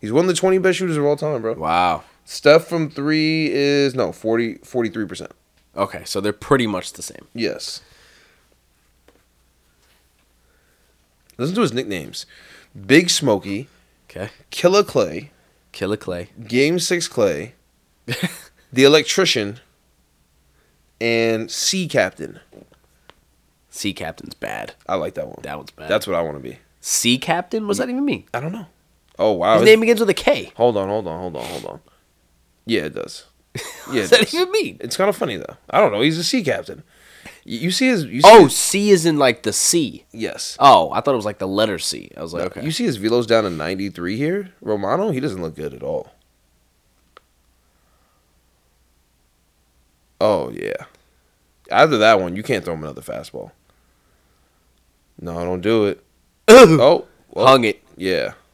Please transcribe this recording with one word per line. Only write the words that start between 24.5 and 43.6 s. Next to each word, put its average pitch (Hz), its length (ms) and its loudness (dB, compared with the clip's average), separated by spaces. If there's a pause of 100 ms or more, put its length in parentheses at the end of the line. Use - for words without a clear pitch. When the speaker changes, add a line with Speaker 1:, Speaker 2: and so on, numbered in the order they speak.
Speaker 1:
I - 60 -2
like 82 200 -6
that - 140 -8
one. - 140 -18
Speaker 2:
That 73 160 -12
one's 73 140 -18
bad. 76 180 -18
Speaker 1:
That's 107 160 -2
what 95 100 -4
I 85 60 -2
wanna 76 180 -8
be. 62 180 -16 (220)
Speaker 2:
Sea - 380 -2
Captain? 180 480 -4
What's 202 140 -4
that 247 100 -6
even 262 160 -4
mean? 120 260 -4
Speaker 1:
I 120 80 -6
don't 160 120 -10
know. 208 140 -14 (520)
Oh, 107 140 2
wow. 92 220 2
Speaker 2:
His 110 80 6
Speaker 1:
It's - 40 6
Speaker 2:
name 220 140 8
begins 226 200 4
with 226 80 0
a 190 60 2
K. - 420 -2
Speaker 1:
Hold 117 220 2
on, 95 100 -2
hold 104 180 -4
on, 82 140 -8
hold 90 160 -10
on, 60 80 -10
hold 69 220 -10
on. 50 140 -14 (840)
Yeah, 104 220 -2
it 76 80 -10
does. - 320 -12 (280)
Speaker 2:
<laughs> - 20 -10
Speaker 1:
Yeah, - 40 -10 (280)
Speaker 2:
What 135 80 -6
Speaker 1:
it 233 40 0
Speaker 2:
does 185 100 -2
that 220 100 6
Speaker 1:
does. 214 140 -2
Speaker 2:
even 359 180 -2
mean? 415 280 -4
Speaker 1:
It's - 160 -10
kinda - 160 0
funny, 127 240 -6
though. - 200 -14 (120)
I 143 120 -2
don't 165 120 2
know. 104 80 -2
He's 156 160 2
a 170 80 -8
sea 254 180 -2
captain. 98 400 -6 (640)
Y-, 113 160 -10
you 170 120 -2
see 262 160 0
his, 208 180 0
you 117 160 -2
see 180 80 12
Speaker 2:
Oh, 220 140 12
Speaker 1:
his 135 120 0
Speaker 2:
C 202 340 0
is 175 140 4
in, 160 140 2
like, 131 240 2
the 107 100 -2
sea. - 600 -2
Speaker 1:
Yes. - 460 -10
Speaker 2:
Oh, 98 340 6
I 104 100 -2
thought 143 100 2
it 131 40 2
was, 104 100 -4
like, 107 140 -8
the 95 80 -4
letter 98 300 0
C. 50 380 -8
I 71 60 -12
was 82 100 -12
like, 85 80 -6
Speaker 1:
No, 90 60 -4
Speaker 2:
"Okay." 92 180 -10
Speaker 1:
you 151 60 -4
see 196 140 -4
his 151 120 -2
velo's 110 300 0
down 113 180 4
to 95 60 -2
ninety-three 90 680 -6